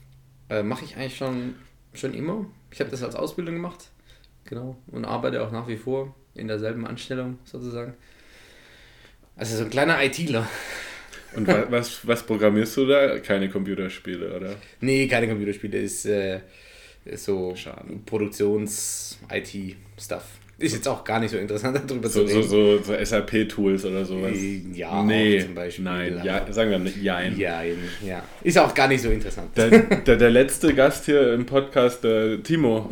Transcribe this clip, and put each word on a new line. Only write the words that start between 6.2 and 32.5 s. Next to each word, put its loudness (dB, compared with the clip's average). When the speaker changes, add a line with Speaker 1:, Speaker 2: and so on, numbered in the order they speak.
Speaker 1:
in -12
derselben -6
Anstellung -8
sozusagen. -12
Also -4
so -2
ein -8
kleiner 2
I 4
T -4
ler. 0
Speaker 2:
Und -2
wa-, 4
was, -2
was 0
programmierst 4
du 4
da? 4
Keine -2
Computerspiele, -6
oder? -8
Speaker 1:
Nee, 2
keine 2
Computerspiele. -4
Ist, -6
äh, -2
ist -12
so -2
Speaker 2:
Schade. -14
Speaker 1:
Produktions-I-T-Stuff. -4
Ist 0
jetzt -4
auch -4
gar 0
nicht -2
so -4
interessant, -2
<laughs> -10
darüber -4
Speaker 2:
So, 2
Speaker 1:
zu 0
Speaker 2:
so, 4
Speaker 1:
reden. 2
Speaker 2:
so, 6
so -4
S-A-P-Tools 0
oder -2
sowas. -4
Speaker 1:
Äh, -4
ja, -4
Speaker 2:
Nee, 6
Speaker 1:
auch -2
zum -10
Beispiel, -8
Speaker 2:
nein, -4
Speaker 1:
aber -8
Speaker 2:
ja, -2
sagen 2
wir 2
nicht, -4
jein. -2
Speaker 1:
Jein, -4
ja. -8
Ist 4
auch 6
gar 4
nicht 2
so 0
interessant. -2
Speaker 2:
Der, 6
der, 8
der 8
letzte 6
Gast 4
hier 4
im 0
Podcast, 2
der 2
Timo 2